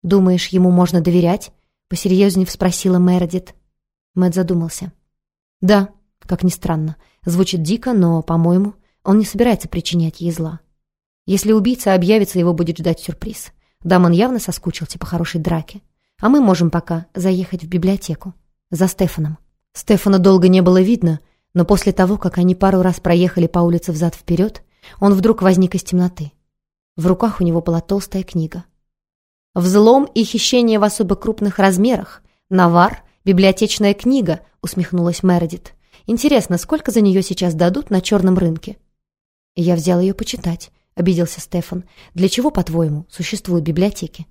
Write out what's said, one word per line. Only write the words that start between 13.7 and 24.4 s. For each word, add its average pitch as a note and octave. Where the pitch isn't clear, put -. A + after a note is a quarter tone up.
Дамон F3+
явно A3
соскучился -
по -
хорошей E3+
драке. E3
А G#3
мы C#4+
можем F3+
пока E3+
заехать F#3
в D#3
библиотеку. F3+
За F3+
Стефаном». D#3
Стефана G3
долго F#3
не F#3
было F#3
видно, F#3
но F3
после G3+
того, F#3+
как -
они F3+
пару F#3+
раз F#3
проехали F3
по F3
улице E3+
взад-вперёд, E3+